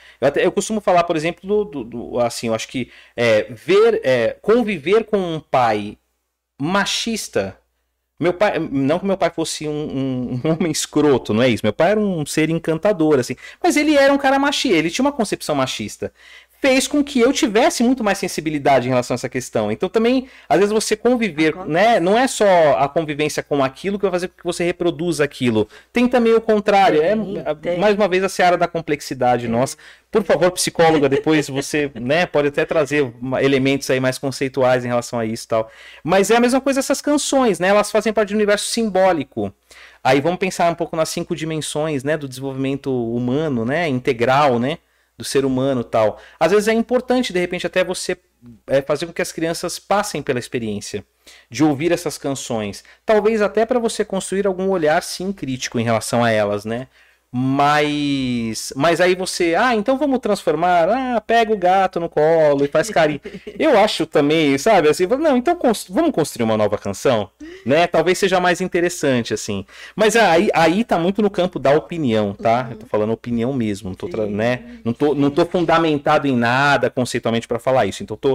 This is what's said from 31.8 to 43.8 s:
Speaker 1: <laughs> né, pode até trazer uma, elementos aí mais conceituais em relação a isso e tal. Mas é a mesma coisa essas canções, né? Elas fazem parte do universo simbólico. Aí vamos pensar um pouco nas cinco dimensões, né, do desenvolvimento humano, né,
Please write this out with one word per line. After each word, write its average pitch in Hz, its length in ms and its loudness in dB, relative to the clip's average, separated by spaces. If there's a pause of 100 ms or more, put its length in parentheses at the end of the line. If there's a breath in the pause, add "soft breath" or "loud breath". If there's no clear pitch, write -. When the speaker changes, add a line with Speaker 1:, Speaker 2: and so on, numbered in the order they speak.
Speaker 1:
<laughs> - 20 -20
né, 139 300 0
pode 147 240 0
até - 160 0
trazer 147 380 0 (180)
uma, 123 220 -2
elementos 135 480 2
aí 131 100 0
mais 131 160 -2
conceituais 127 680 0
em 123 60 -6
relação 120 300 -4
a 113 80 -2
isso 113 180 -8
e - 40 -20
tal. 113 220 -2 (320 loud breath)
Mas 190 280 2
é 233 60 4
a 240 40 2
mesma 247 200 2
coisa 269 200 0
essas 269 220 -2
canções, 269 580 0
né? 180 80 2
Elas 202 220 2
fazem 214 240 0
parte 208 160 0
do 208 60 -2
universo 208 340 0
simbólico. 185 800 0 (500 loud breath)
Aí 135 200 4
vamos 175 160 -2
pensar 180 340 0
um - 20 -8
pouco 165 220 -6
nas 160 140 -2
cinco 170 260 -6
dimensões, 156 640 -4
né, 147 140 0
do 143 120 -8
desenvolvimento 135 600 -6 (240)
humano, 123 500 -2
né, 156 240 -2